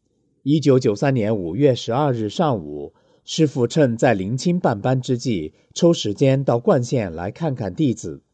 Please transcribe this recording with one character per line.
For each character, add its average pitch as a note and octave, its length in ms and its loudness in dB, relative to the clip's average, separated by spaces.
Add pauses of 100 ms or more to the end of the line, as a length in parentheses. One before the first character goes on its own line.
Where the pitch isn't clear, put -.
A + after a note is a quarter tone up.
(440)
一 D3 180 2
九 C3 180 4
九 A2 160 0
三 C#3 180 0
年 A2 220 0
五 F2 220 -4
月 C3+ 180 4
十 - 160 -6
二 C#3 220 0
日 A2 160 -4
上 B2+ 340 -2
午， D2 300 -12 (320)
师 - 200 0
父 C3 220 0
趁 B2 300 2
在 B2+ 160 4
临 G2+ 240 -4
清 F3 200 0
办 B2+ 220 0
班 B2+ 220 0
之 B2+ 160 -2
际， G2 360 -4 (200)
抽 E3+ 180 4
时 G#2+ 220 -2
间 C3+ 280 2
到 C3 160 0
灌 C3+ 240 2
县 A2+ 320 -2
来 F2+ 180 -6
看 D#3 220 -4
看 F#2+ 220 -6
弟 C#3 180 2
子。 D2 280 -12 (120)